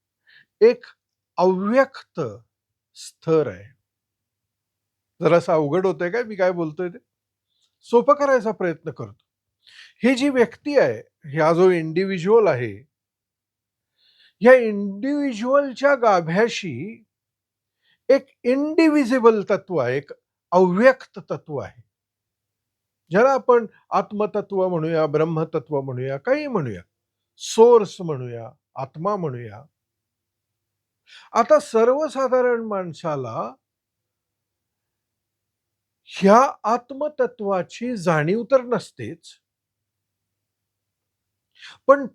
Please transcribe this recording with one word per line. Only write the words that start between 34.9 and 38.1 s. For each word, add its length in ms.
ह्या 360
आत्मतत्वाची 1300
जाणीव 540